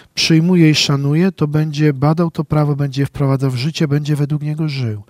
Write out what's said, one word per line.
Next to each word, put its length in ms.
przyjmuje 560
i 60
szanuje, 560
to 160
będzie 460
badał 380
to 120
prawo, 320
będzie 260
je 40
wprowadzał 460
w 40
życie, 320
będzie 280
według 260
niego 280
żył. 400